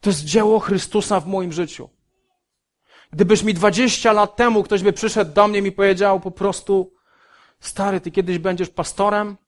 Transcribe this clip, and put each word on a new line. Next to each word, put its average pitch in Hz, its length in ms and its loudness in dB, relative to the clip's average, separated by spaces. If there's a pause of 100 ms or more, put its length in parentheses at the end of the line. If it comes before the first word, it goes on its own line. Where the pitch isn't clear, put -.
To 208 80 0
jest 151 140 -2
dzieło 214 360 2
Chrystusa 196 600 -2
w 156 80 -8
moim 190 240 -4
życiu. 160 380 -8 (1200)
Gdybyś 202 320 2
mi 214 100 0
dwadzieścia 208 580 2
lat 208 240 2
temu, 226 280 2
ktoś 196 200 -2
by 202 100 2
przyszedł 208 400 -2
do 208 140 6
mnie 208 120 0
i - 20 -2
mi 196 100 -2
powiedział 196 480 2
po 185 120 -10
prostu: 190 640 -2 (760)
„Stary, 196 340 -2
ty 165 100 -10
kiedyś 180 260 -2
będziesz 180 320 -4
pastorem?” 208 680 -2 (100)